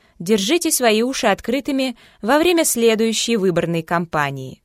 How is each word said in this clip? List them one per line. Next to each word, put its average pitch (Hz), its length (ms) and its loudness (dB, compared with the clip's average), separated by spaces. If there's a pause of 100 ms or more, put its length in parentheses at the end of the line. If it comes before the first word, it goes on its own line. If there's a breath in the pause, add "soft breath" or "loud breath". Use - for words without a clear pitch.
(180)
держите 220 540 0
свои 220 300 2
уши 254 260 -2
открытыми 262 680 -2 (240 soft breath)
во 262 180 2
время 339 240 2
следующей 226 720 0
выборной 170 480 0
кампании. 143 800 -4